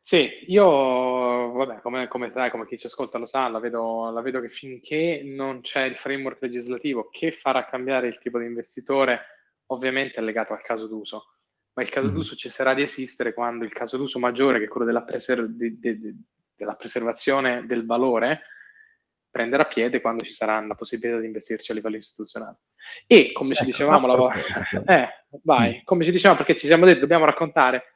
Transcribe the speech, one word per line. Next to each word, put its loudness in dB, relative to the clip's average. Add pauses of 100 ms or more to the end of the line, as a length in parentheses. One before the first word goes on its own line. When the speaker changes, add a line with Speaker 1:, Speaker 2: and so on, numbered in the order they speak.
Speaker 1:
Sì, 0
io, 6 (880)
vabbè, -4
come, -6
come -8
sai, -2
come -8
chi -12
ci -14
ascolta -8
lo -8
sa, -2
la -6
vedo, -4
la -6
vedo -6
che -10
finché -6
non -8
c'è -4
il -6
framework -8
legislativo -6
che -6
farà -4
cambiare -2
il -8
tipo -6
di -6
investitore, -2 (460)
ovviamente -4
è -6
legato -4
al -14
caso -6
d'uso. -14 (400)
Ma -4
il -6
caso -2
Speaker 2:
Mhm. -2
Speaker 1:
d'uso -6
cesserà -2
di 0
esistere -6
quando -6
il -12
caso -8
d'uso -6
maggiore, 0
che -2
è -10
quello -4
della 0
preser-, -4
di, -8
di, -6
di, -14 (320)
della -8
preservazione -2
del -4
valore, 0 (920)
prenderà 0
piede -2
quando -4
ci -16
sarà -2
la -8
possibilità -6
di -8
investirci -10
a -4
livello -6
istituzionale. -14 (460)
E, 10
come -2
ci -2
Speaker 2:
Ecco, -2
Speaker 1:
dicevamo 4
Speaker 2:
a 4
Speaker 1:
la 6
vo-, 6
Speaker 2:
proposito. -6
Speaker 1:
<laughs> -6
eh, 6 (340)
vai, 4
Speaker 2:
Mm. -16
Speaker 1:
come 2
ci 2
dicevamo, 6
perché 2
ci -6
siamo 8
detti, 10
dobbiamo 4
raccontare 2